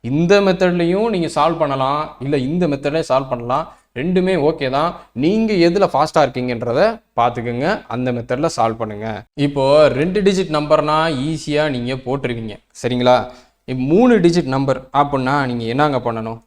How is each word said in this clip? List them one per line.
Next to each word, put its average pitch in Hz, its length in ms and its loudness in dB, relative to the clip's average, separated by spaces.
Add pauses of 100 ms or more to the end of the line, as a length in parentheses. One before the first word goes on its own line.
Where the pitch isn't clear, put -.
இந்த 160 300 2 (120)
மெத்தட்லையும் 185 680 0
நீங்க 170 200 -2
சால்வ் 160 260 0
பண்ணலாம், 139 400 -2 (240)
இல்ல 143 120 -2 (100)
இந்த 175 240 0
மெத்தட்லயும் 147 400 -4
சால்வ் 135 220 0
பண்ணலாம். 127 340 -4 (320)
ரெண்டுமே 185 360 0 (140)
ஓகே 160 180 -2 (100)
தான். 160 140 0 (340)
நீங்க 214 280 2 (140)
எதுல 185 260 2
ஃபாஸ்டா 151 320 2
இருக்கீங்கன்றத 123 560 -2 (380)
பாத்துக்கோங்க. 120 500 -2 (260)
அந்த 127 220 -4
மெத்தட்ல 127 400 -4
சால்வ் 113 260 -2
பண்ணுங்க. 107 240 -8 (400)
இப்போ 143 180 0 (360)
ரெண்டு 185 260 0
டிஜிட் 185 320 0
நம்பர்னா 151 400 2 (300)
ஈஸியா 151 360 -2 (120)
நீங்க 123 180 -4 (140)
போட்டுருவீங்க, 120 480 -6 (260)
சரிங்களா? 123 340 4 (520)
இப்ப 127 120 -4 (120)
மூணு 233 240 6 (100)
டிஜிட் 165 300 2
நம்பர் 135 260 -2 (200)
அப்படின்னா 139 340 0 (160)
நீங்க 120 200 -4
என்னங்க 139 360 0
பண்ணணும்? 113 380 -8